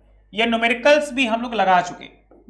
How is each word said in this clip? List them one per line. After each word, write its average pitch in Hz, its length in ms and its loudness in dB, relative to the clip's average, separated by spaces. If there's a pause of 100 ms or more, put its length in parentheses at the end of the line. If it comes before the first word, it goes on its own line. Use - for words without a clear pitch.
(320)
ये 220 120 -2
न्यूमेरिकल्स 233 680 2
भी 262 120 0
हम 226 160 -2
लोग 240 120 -8
लगा 185 280 2
चुके। - 280 -12 (400)